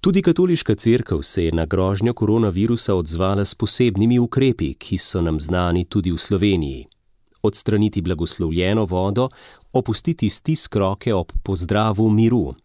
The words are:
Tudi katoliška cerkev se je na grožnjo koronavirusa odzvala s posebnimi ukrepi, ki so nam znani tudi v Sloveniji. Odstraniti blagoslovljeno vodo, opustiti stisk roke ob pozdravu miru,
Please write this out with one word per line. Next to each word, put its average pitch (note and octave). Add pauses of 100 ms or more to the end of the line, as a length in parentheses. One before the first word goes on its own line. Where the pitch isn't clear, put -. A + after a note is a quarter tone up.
Tudi F#3
katoliška E3+
cerkev A2+
se -
je E2
na E2
grožnjo G2
koronavirusa G#2+
odzvala F#2
s -
posebnimi A2+
ukrepi, A#2+
ki -
so -
nam D#2+
znani F2
tudi F2+
v E2
Sloveniji. F2 (560)
Odstraniti G#2
blagoslovljeno F2
vodo, G2 (440)
opustiti A#2
stisk -
roke G2+
ob F2+ (100)
pozdravu G#2
miru, G#2+ (100)